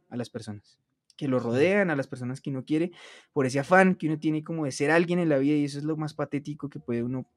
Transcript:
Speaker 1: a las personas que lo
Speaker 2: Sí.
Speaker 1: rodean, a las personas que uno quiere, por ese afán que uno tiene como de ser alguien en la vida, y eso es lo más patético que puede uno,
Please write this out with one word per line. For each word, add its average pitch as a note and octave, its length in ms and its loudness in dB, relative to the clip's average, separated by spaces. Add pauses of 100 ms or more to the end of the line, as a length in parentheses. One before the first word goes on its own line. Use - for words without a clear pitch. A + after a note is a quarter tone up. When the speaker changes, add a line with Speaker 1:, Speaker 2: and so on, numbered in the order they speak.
Speaker 1:
a A#2+ 80 -10
las A#2+ 140 -8
personas G#2+ 480 -14 (360)
que D3 120 -6
lo B2+ 120 2
Speaker 2:
Sí. A#2+ 60 -4
Speaker 1:
rodean, F3 460 2
a D3 60 0
las C3+ 100 -4
personas B2+ 340 -10
que - 80 -10
uno C3 160 -6
quiere, D#3+ 260 -2 (420)
por C#3 120 2
ese C3 140 0
afán F#3 360 6
que D#3 120 -4
uno D#3 120 -2
tiene D#3 240 -2
como D#3+ 220 -6
de C3 60 -4
ser C#3+ 180 0
alguien E3+ 300 4
en E3+ 100 0
la C#3+ 80 4
vida, C#3+ 200 2
y D3 80 0
eso C#3+ 120 -6
es C#3+ 60 -8
lo D#3 140 -4
más D3+ 160 -6
patético D3 560 -6
que D3 100 -14
puede A#2 240 -2
uno, B2+ 340 -6